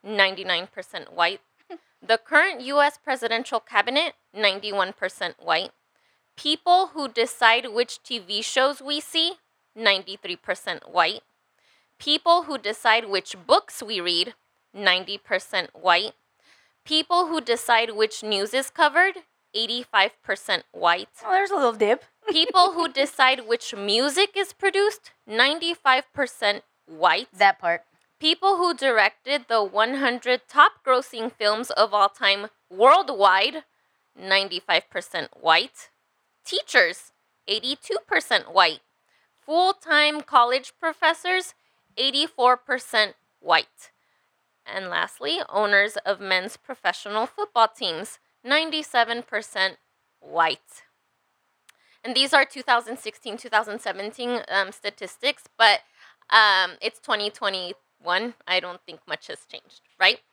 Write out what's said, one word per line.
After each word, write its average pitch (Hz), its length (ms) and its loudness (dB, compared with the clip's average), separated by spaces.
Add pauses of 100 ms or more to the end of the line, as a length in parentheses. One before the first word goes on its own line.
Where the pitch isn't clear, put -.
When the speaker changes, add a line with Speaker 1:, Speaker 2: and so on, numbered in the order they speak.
Speaker 1:
ninety-nine 190 640 0
percent - 440 -16
white. 175 280 -2 (280)
<laughs> 339 120 -18 (200)
The 226 180 0
current 311 420 0
U 277 200 0
S 285 160 2
presidential 233 600 -4
cabinet, 240 560 -2 (180)
ninety-one 196 600 -2
percent 190 480 -8
white. 165 320 -2 (640)
People 349 580 0
who 285 140 -6
decide 233 680 0
which 240 300 -4
T 240 160 -10
V 196 200 -8
shows 262 400 -2
we 294 200 -8
see, 330 320 -4 (420)
ninety-three 190 600 -2
percent - 520 -10
white. 175 340 -2 (760)
People 330 460 0
who 285 120 -10
decide 220 540 -2
which 190 240 -4 (140)
books - 340 0
we 214 160 -8
read, 175 360 -4 (380)
ninety 196 460 -2
percent 190 560 -6
white. 185 380 0 (720)
People 330 420 0
who 320 140 -4
decide 233 560 0
which 220 260 -2
news 214 320 -4
is 262 160 -2
covered, 330 440 2 (380)
eighty-five 226 600 -2 (100)
percent 190 480 -4
white. 175 380 0 (180)
Speaker 2:
Oh, 370 60 -2
there's 381 180 0
a 392 60 -2
little 262 160 2
dip. 214 360 0
<laughs> - 220 -12
Speaker 1:
People 359 420 2
who 330 160 -4
decide 262 580 0
which 233 280 -4
music 262 600 0
is 392 200 -4
produced, 403 560 -2 (160)
ninety-five 269 880 0
percent 226 480 -2 (240)
white. 165 500 0
Speaker 2:
That 196 220 4
part. 170 260 -2 (340)
Speaker 1:
People 359 380 2
who 349 160 0
directed 247 760 0
the 226 160 2
one 214 340 0
hundred 247 520 -2
top 294 240 6 (140)
grossing 247 440 -2
films 214 400 -2
of 208 220 2
all 202 160 4
time 202 380 0 (240)
worldwide, 226 920 4 (540)
ninety-five 190 720 0
percent 175 400 -8 (100)
white. 165 520 0 (560)
Teachers, - 640 -2 (340)
eighty-two 247 600 -6
percent - 480 -2
white. 170 260 2 (640)
Full-time 302 800 0
college 262 580 2
professors, 330 720 -2 (460)
eighty-four 254 580 2
percent 240 600 -2 (240)
white. - 520 -2 (720)
And 190 240 -10
lastly, 226 520 -6 (100)
owners 202 560 0
of 190 140 -2
men's 190 360 -4
professional 214 680 -6
football 247 420 0
teams, 175 500 -8 (240)
ninety-seven 262 840 -2
percent 202 520 -4 (440)
white. 151 640 -4 (1200)
And 240 120 -8
these 269 180 0
are 277 120 6
two - 180 -12
thousand 240 360 -2
sixteen, 214 380 -14
two 247 120 -18
thousand 214 320 -2
seventeen, 220 680 -8
um, 190 240 -2
statistics, - 720 -8 (140)
but, 214 220 4 (500)
um, 190 420 4 (100)
it's - 180 -8
twenty 208 300 -4
twenty-one. 190 1040 -4 (120)
I 185 140 0
don't 180 240 -14
think 160 240 -20
much - 200 -10
has - 120 -14 (100)
changed, - 300 -20 (180)
right? 202 220 2 (120)